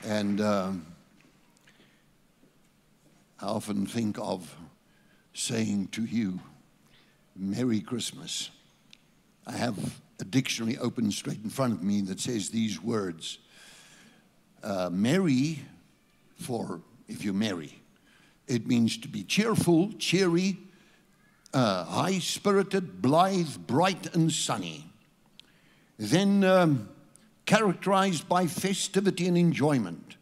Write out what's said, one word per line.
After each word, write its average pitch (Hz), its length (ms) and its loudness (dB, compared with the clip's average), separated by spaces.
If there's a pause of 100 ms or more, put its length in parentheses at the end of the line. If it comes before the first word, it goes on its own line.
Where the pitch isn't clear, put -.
And, 104 360 0
um, 95 460 0 (2500)
I 95 60 -8
often 101 380 -4
think 107 360 -4
of 92 360 -6 (800)
saying 104 540 -2
to 110 160 -6
you, 104 340 -2 (960)
"Merry 107 460 -2
Christmas." - 680 -8 (960)
I - 80 -12
have - 480 -4 (200)
a - 40 -8
dictionary 117 540 -2
open 117 320 -2
straight 139 320 -6
in 110 80 -6
front 127 220 0
of 87 100 -4
me 101 200 2
that 95 180 -6
says 113 300 -4
these 107 300 -2
words. 95 580 -6 (1200)
Uh, 92 280 -2
merry, 139 760 2 (720)
for 104 440 -6 (280)
if 113 160 -12
you 101 80 -2
marry, 92 500 -4 (640)
it 117 220 -2
means 117 300 2
to - 100 -14
be 104 160 -8
cheerful, 180 680 2
cheery, 185 640 2 (960)
uh, 101 300 2
high-spirited, 185 1160 0
blithe, 165 560 2 (100)
bright, 175 480 0
and 160 160 4
sunny. 87 540 -4 (1120)
Then, 190 480 4
um, 170 460 6 (560)
characterized 190 840 2
by 180 180 4
festivity 185 800 0
and 175 120 4
enjoyment. 131 840 2